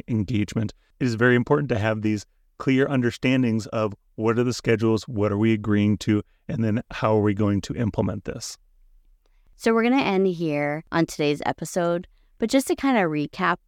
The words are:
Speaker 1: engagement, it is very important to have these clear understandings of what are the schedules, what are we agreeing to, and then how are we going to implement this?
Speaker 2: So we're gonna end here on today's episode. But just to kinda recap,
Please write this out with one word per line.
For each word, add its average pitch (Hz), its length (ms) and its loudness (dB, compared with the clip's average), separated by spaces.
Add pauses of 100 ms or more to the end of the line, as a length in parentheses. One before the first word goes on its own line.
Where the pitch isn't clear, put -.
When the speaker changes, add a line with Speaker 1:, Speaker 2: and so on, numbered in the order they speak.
Speaker 1:
engagement, 107 640 -2 (280)
it 135 60 0
is 117 80 -2
very 123 200 4
important 143 340 2
to 120 80 0
have 110 260 -2
these 107 220 -2 (320)
clear 135 300 2
understandings 127 800 0
of 110 260 -2 (220)
what 110 240 0
are 123 60 4
the 123 80 -2
schedules, 113 560 0
what 104 240 0
are 101 40 0
we 113 140 4
agreeing 104 460 2
to, 104 260 0 (240)
and 117 160 -4
then 110 180 0 (100)
how 110 260 0
are 104 40 2
we 104 120 2
going 101 260 0
to - 160 -8
implement 101 480 -4
this? - 340 -12 (1000)
Speaker 2:
So 226 160 2
we're 226 100 2
gonna 254 180 2
end 190 260 2
here 156 640 -2
on 165 140 2
today's 147 400 -2
episode. 170 640 -4 (320)
But 226 100 -2
just 269 180 2
to 349 80 0
kinda 262 260 2
recap, 170 560 -2 (100)